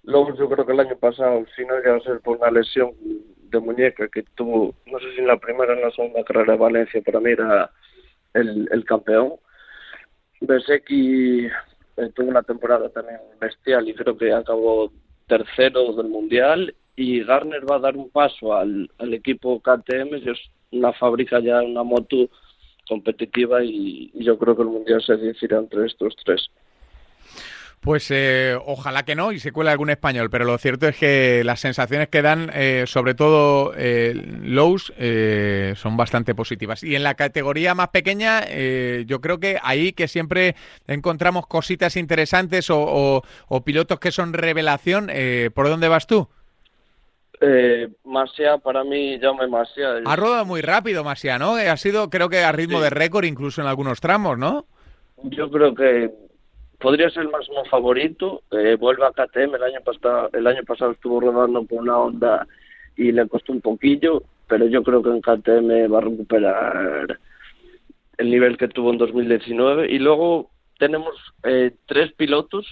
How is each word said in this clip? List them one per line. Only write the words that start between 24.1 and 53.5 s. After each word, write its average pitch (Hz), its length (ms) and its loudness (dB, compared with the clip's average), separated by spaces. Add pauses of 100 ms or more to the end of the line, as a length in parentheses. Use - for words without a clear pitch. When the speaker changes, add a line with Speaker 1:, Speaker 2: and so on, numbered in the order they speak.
Speaker 1:
y 120 100 -10
yo 113 140 4
creo 117 180 4
que 117 60 -2
el 113 80 0
Mundial 113 320 0
se 113 160 2
decidirá 110 420 -2
entre 107 260 -2
estos - 380 -6
tres. - 260 -2 (1300)
Speaker 2:
Pues, 147 280 0
eh, 131 560 0
ojalá 139 380 -6
que 151 100 -6
no 185 180 -2
y 196 60 -8
se 139 140 -8
cuele 156 180 0
algún 147 220 0
español, 123 400 -2
pero 120 120 0
lo 120 140 0
cierto 131 300 0
es 147 100 0
que 131 460 4
las 120 160 -2
sensaciones 135 480 -2
que 147 160 2
dan, 160 280 2
eh, 131 360 0
sobre 127 260 0
todo, 147 640 4
eh, 120 380 0 (260)
Lowe's, 165 560 2
eh, 104 800 0
son 110 200 -6
bastante 117 380 -2
positivas. 110 500 -8
Y 147 120 -2
en 143 80 -2
la 143 100 0
categoría 147 600 -2
más 180 140 -2
pequeña, 208 580 0
eh, 127 580 -4
yo 127 160 -4
creo 165 180 -4
que 190 220 -2
ahí 143 300 0
que 170 160 -4
siempre 170 480 -2 (320)
encontramos 170 580 -2
cositas 170 500 -2
interesantes 175 760 0
o, 151 80 4
o, 139 420 2 (280)
o 131 140 -2
pilotos 160 360 0
que 180 100 -2
son 170 240 -4
revelación, 165 760 0
eh, 123 420 0
¿por 139 140 2
dónde 165 200 2
vas 165 200 4
tú? 208 200 2 (1120)
Speaker 1:
Eh, 123 480 4 (160)
Masia, 135 540 0
para 135 260 -4
mí, 139 380 -4
Jaume 135 240 0
Masia 123 540 -4
es 117 80 -8
Speaker 2:
Ha 147 80 2
rodado 220 300 0
muy 175 160 -6
rápido 180 420 -2
Masia, 139 340 -4
¿no? 208 220 -2
Eh, 196 100 0
ha 156 80 0
sido, 202 320 -2
creo 175 200 0
que 180 100 2
a 165 120 4
ritmo 165 280 -2
Speaker 1:
Sí. 151 60 2
Speaker 2:
de 143 40 4
récord 165 360 0
incluso 143 360 -6